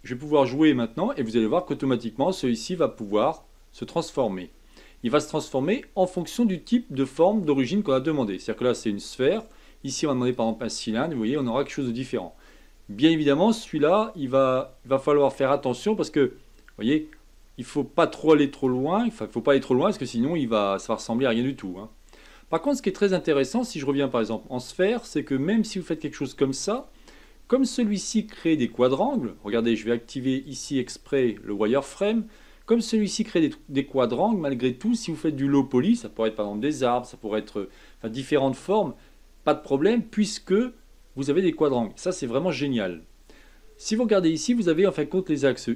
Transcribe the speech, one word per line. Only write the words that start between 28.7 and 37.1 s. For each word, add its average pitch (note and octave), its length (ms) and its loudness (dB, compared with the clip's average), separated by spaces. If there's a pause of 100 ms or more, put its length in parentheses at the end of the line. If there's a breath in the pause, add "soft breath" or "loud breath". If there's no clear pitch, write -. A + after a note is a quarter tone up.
regardez, A2+ 320 0
je - 80 -8
vais A#2 80 0
activer C3 560 -4
ici C3+ 320 -8
exprès B2 640 -2
le G#2 80 -6
wireframe, C#3 760 0 (400 loud breath)
comme A#3 140 2
celui-ci G#3+ 420 0
crée F3+ 180 0
des, D3 140 2 (140)
des C#3 180 -2
quadrangles, C3+ 540 0
malgré C3 340 -2
tout, A3 220 -2
si - 160 -6
vous D3+ 40 -4
faites D3+ 200 -2
du C#3 100 -2
low C#3 160 4
poly, C#3 320 2
ça - 140 -4
pourrait A2 220 0
être G#2+ 40 -14
par G#2 120 -2
exemple G#2 160 -6
des C#3 200 -2
arbres, A#2+ 240 0
ça - 100 -20